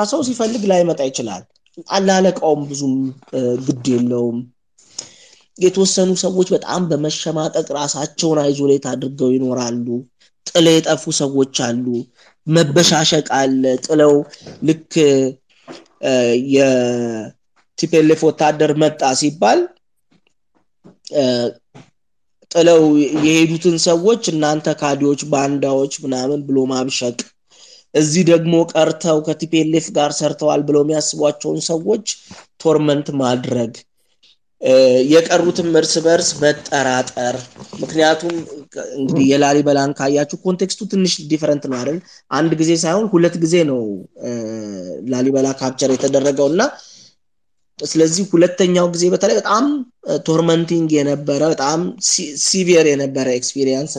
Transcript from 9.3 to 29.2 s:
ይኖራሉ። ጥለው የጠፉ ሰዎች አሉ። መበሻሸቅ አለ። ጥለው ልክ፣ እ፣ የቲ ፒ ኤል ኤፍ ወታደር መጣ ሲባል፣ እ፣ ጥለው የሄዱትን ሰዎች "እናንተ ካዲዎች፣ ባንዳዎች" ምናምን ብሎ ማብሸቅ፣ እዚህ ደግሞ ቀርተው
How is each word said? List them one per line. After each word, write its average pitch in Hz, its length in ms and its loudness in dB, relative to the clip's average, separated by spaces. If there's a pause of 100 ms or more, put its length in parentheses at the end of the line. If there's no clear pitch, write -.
ይኖራሉ። 123 560 -2 (600)
ጥለው 165 260 4
የጠፉ 156 400 0
ሰዎች 135 480 -2
አሉ። 123 260 -4 (600)
መበሻሸቅ 156 880 2
አለ። 135 300 0 (180)
ጥለው 151 340 4 (480)
ልክ፣ 160 300 -4 (1080)
እ፣ 135 100 0 (380)
የቲ 123 1300 -2
ፒ - 140 -4
ኤል 156 160 6
ኤፍ 156 120 2
ወታደር 151 540 2
መጣ 151 240 0 (140)
ሲባል፣ 175 460 2 (1500)
እ፣ 147 120 0 (1300)
ጥለው 170 280 6 (380)
የሄዱትን 160 600 2
ሰዎች 185 480 2
"እናንተ 151 380 -2 (100)
ካዲዎች፣ 143 500 -2
ባንዳዎች" 139 760 -2
ምናምን 135 420 -4
ብሎ 135 240 -2
ማብሸቅ፣ 127 500 -4 (800)
እዚህ 156 300 2
ደግሞ 165 300 4 (140)
ቀርተው 156 520 0